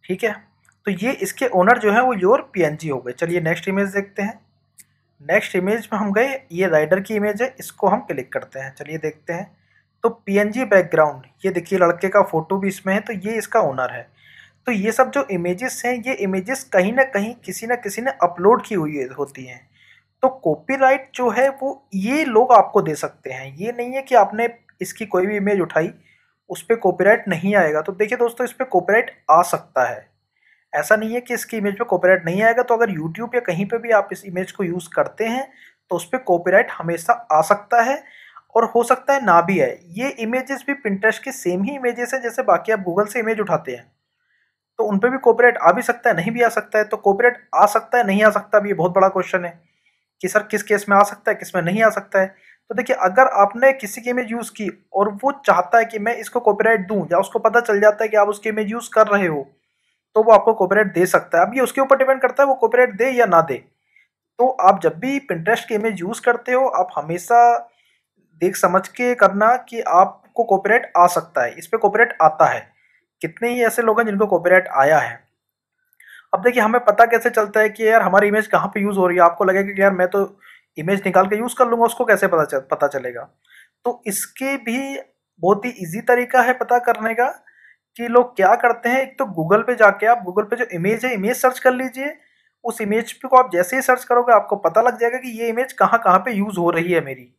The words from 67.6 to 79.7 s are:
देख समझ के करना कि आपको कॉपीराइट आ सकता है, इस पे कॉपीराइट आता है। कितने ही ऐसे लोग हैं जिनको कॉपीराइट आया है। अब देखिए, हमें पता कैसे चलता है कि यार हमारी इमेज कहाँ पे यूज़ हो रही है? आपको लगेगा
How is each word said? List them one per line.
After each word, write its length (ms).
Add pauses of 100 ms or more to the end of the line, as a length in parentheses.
देख 140
समझ 320
के 280
करना 420
कि 240
आपको 640
कॉपीराइट 540
आ 100
सकता 360
है, 100
इस 140
पे 100
कॉपीराइट 440
आता 240
है। 280 (480)
कितने 280
ही 140
ऐसे 180
लोग 180
हैं 60
जिनको 220
कॉपीराइट 400
आया 320
है। 240 (1080)
अब 80
देखिए, 200
हमें 240
पता 200
कैसे 240
चलता 300
है 100
कि 180
यार 140
हमारी 260
इमेज 200
कहाँ 200
पे 120
यूज़ 180
हो 100
रही 100
है? 60
आपको 200
लगेगा 300